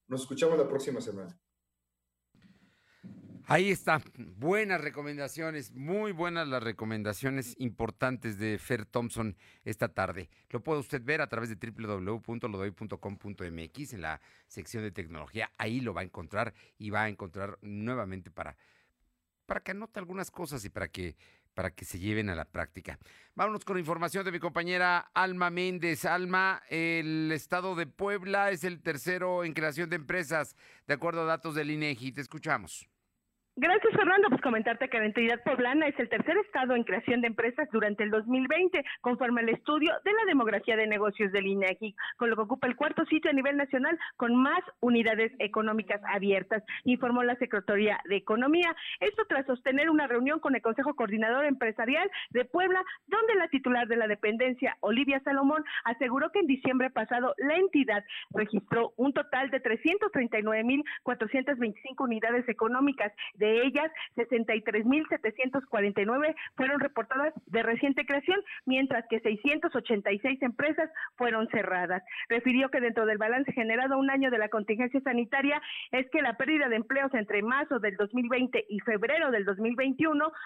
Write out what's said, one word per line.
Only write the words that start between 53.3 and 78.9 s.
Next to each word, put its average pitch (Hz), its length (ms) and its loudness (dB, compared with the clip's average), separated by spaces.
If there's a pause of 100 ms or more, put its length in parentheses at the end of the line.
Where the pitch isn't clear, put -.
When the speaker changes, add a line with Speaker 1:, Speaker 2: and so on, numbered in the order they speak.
Speaker 3:
la 339 100 4
titular 247 400 2
de 226 80 0
la 226 140 2
dependencia, 233 720 0
Olivia 262 420 2
Salomón, 277 400 4 (220)
aseguró 254 480 0
que 403 80 2
en 339 80 4
diciembre 262 420 2
pasado 240 480 0
la 269 160 2
entidad 302 480 4 (280)
registró 214 640 0
un 262 160 2
total 269 380 0
de 262 100 0
trescientos 320 500 0
treinta 233 300 0
y - 20 -2
nueve 220 220 0
mil 269 180 2 (220)
cuatrocientas 254 520 0
veinticinco 247 460 -4
unidades 240 460 0
económicas. 233 640 0 (320)
De 226 220 4
ellas, 285 240 0 (240)
sesenta 233 400 0
y 220 80 0
tres 214 240 0
mil 294 240 4
setecientos 262 560 -2
cuarenta 202 340 2
y 202 60 2
nueve 285 280 2 (220)
fueron 269 240 2
reportadas 277 540 -2 (100)
de 226 180 0
reciente 233 440 2
creación, 285 340 2 (240)
mientras 262 460 2
que 220 100 2
seiscientos 285 560 0
ochenta 214 340 0
y 202 100 2
seis 269 200 0
empresas 302 480 0 (280)
fueron 226 320 0
cerradas. 185 540 0 (280)
Refirió 247 400 4
que 277 100 2
dentro 233 240 2
del 214 140 2
balance 247 340 0
generado 254 460 2
un 269 100 4
año 269 220 2
de 240 80 2
la 214 100 2
contingencia 226 540 0
sanitaria 269 580 0 (320)
es 262 180 0
que 311 120 2
la 240 160 0
pérdida 269 320 2
de 226 60 4
empleos 269 360 0
entre 208 300 0
marzo 262 380 0
del 196 160 0
dos 208 180 0
mil 240 160 0
veinte 247 360 2
y 202 140 -4
febrero 240 500 2